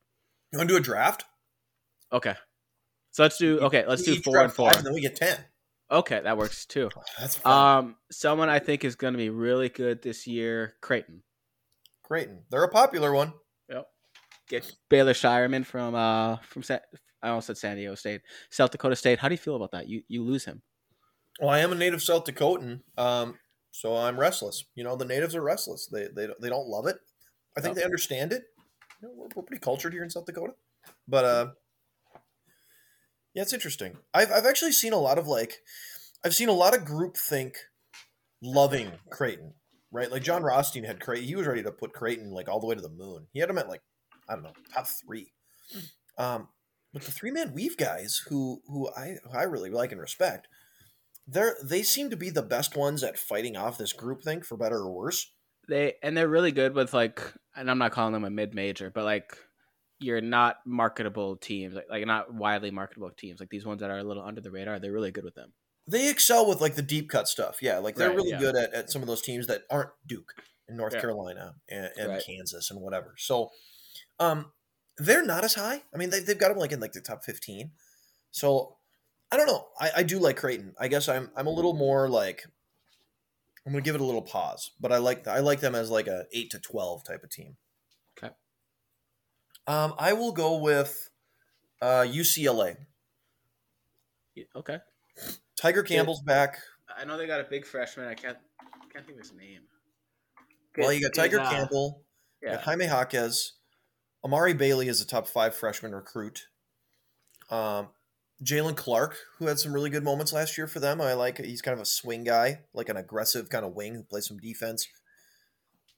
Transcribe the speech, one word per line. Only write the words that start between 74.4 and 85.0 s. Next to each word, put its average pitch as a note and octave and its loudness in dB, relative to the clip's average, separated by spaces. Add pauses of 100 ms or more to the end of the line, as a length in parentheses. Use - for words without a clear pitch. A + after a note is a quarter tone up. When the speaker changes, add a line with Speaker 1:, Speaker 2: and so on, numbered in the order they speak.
Speaker 1:
they're B3 6
not F3+ 0
as A3 0
high. A#3+ -4 (120)
I - -10
mean, F3+ -4
they, G3 0
they've G3+ 0
got F#3+ 6
'em, G3+ -2
like, D3 -2
in, C3+ -6
like, G#2+ -6
the F#2+ -12
top - -10
fifteen. A2 -10 (580)
So, - 0 (540)
I A#3+ 2
don't D4+ 6
know. A3+ 0 (120)
I, D#3+ 0
I F3+ 4
do F3 0
like D#3+ 4
Creighton. G#2+ -4
I B2+ -2
guess C#3+ 0
I'm, B2+ -2
I'm C3+ -4
a D#3 0
little E3+ 2
more, C#3 2
like, G#2 0 (1200)
I'm C#3 -6
gonna C#3 -2
give D3+ -2
it C#3+ -4
a C3+ 0
little A#2+ -2
pause, - -8 (100)
but A#2+ 0
I B2 6
like, B2 0